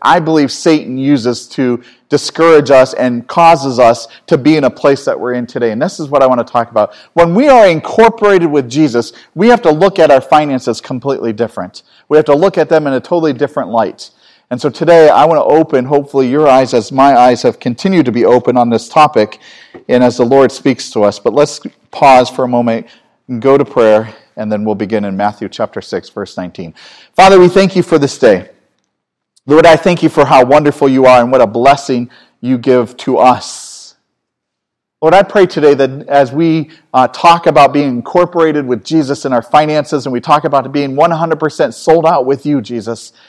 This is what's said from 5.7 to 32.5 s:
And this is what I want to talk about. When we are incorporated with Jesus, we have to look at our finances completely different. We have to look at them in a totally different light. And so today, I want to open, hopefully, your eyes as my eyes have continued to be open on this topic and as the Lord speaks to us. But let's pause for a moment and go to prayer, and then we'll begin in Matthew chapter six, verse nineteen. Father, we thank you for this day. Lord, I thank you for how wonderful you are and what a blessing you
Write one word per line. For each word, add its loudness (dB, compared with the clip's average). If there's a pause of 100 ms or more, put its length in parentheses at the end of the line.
And -8
this -6
is -10
what 0
I 4
want -2
to -20
talk -4
about. -2 (160)
When 0
we 2
are 6
incorporated 0
with -2
Jesus, -2 (240)
we 2
have 2
to 2
look 0
at 4
our 4
finances -2
completely -8
different. -10 (240)
We 0
have 2
to 2
look 0
at 0
them 0
in -4
a -4
totally -2
different -6
light. -6 (400)
And -8
so -2
today, 4
I 4
want 0
to 0
open, 0
hopefully, -2
your 0
eyes 2
as -4
my 2
eyes 2
have -2
continued -2
to -2
be -2
open 2
on 0
this -2
topic 0 (500)
and 0
as 0
the 0
Lord 2
speaks -4
to -4
us. 0
But -4
let's -2 (280)
pause 2
for -6
a -2
moment -4 (420)
and -10
go 4
to -2
prayer, 0 (220)
and -8
then -4
we'll -4
begin -6
in -8
Matthew -6
chapter -10
six, -10
verse -14
nineteen. -14 (400)
Father, 4
we 6
thank 2
you 0
for 0
this -4
day. 0 (960)
Lord, 4
I 6
thank -2
you 0
for 0
how 4
wonderful 2
you 2
are 6
and -2
what 2
a 2
blessing -2 (280)
you -4